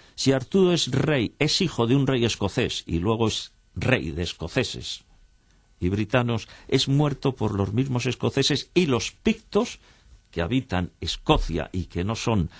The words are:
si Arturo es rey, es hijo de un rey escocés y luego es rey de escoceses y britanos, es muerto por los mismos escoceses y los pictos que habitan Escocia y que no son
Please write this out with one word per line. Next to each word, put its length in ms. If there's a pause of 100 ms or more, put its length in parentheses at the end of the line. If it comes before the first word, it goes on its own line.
(140)
si 180
Arturo 400
es 180
rey, 480
es 220
hijo 260
de 100
un 100
rey 180
escocés 640
y 120
luego 300
es 240 (220)
rey 360
de 120
escoceses 840 (800)
y 60
britanos, 600 (200)
es 200
muerto 460
por 200
los 180
mismos 340
escoceses 680
y 140
los 240
pictos 680 (500)
que 100
habitan 600
Escocia 720
y 140
que 180
no 100
son 460